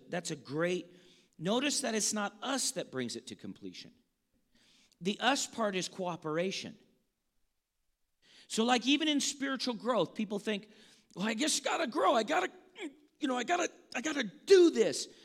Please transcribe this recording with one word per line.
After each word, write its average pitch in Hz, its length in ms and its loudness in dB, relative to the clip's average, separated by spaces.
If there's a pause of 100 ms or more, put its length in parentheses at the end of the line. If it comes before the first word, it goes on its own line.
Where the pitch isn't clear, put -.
that's 175 220 -6
a 156 40 -6
great, 156 520 -4 (520)
notice 247 420 0
that 233 140 -2
it's 214 180 -2
not 208 300 -4
us 254 280 -2
that 165 200 -8
brings 123 240 -4
it 113 120 -12
to 104 80 -12
completion. 95 560 -14 (1080)
The 196 220 -2
us 262 260 2
part 208 280 -4
is 180 120 -2
cooperation. 170 880 -6 (1800)
So, 220 140 2
like, 247 200 4
even 294 220 4
in 294 140 2
spiritual 269 540 -4
growth, 214 380 0
people 214 240 -4
think, 202 300 -4 (480)
"Well, 180 100 -6
I 226 100 -2
just 277 280 0
gotta - 240 0
grow. 311 260 2
I 226 100 4
gotta, 339 260 0 (720)
you 277 80 -2
know, 247 80 0
I 240 80 -2
gotta, 349 240 0 (260)
I 254 60 -4
gotta 277 280 -2 (160)
do 349 260 10
this." 208 360 2 (180)